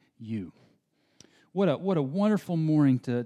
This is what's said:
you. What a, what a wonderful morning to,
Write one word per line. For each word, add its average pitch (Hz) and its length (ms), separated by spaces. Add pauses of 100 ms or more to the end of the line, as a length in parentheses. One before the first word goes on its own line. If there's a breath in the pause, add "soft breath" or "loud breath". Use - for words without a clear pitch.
(180)
you. 110 340 (1000 soft breath)
What 185 180
a, 131 80
what 185 200
a 147 40
wonderful 180 560
morning 151 420
to, 120 260